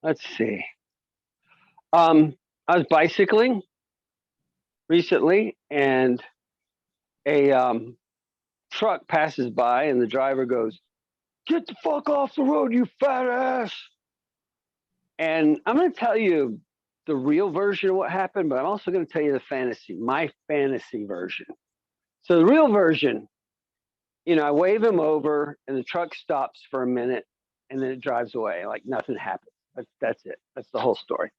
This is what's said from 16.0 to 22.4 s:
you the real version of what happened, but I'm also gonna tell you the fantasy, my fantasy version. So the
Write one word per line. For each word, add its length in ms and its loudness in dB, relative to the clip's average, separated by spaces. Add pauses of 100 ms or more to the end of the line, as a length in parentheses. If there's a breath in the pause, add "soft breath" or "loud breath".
you 420 0 (480)
the 80 -2
real 360 0
version 380 -2
of 60 0
what 160 -2
happened, 380 -2
but 100 -2
I'm 60 -2
also 260 -4
gonna 140 -2
tell 160 -6
you 120 0
the 60 0
fantasy, 560 -8
my 340 -4 (180)
fantasy 580 -2
version. 400 -10 (800)
So 160 4
the 60 8